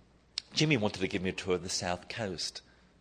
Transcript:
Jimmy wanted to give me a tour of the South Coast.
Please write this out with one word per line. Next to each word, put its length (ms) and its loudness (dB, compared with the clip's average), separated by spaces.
Jimmy 240 4
wanted 220 0
to 80 2
give 120 0
me 80 0
a 60 0
tour 200 2
of 80 0
the 60 -8
South 400 -2
Coast. 540 -6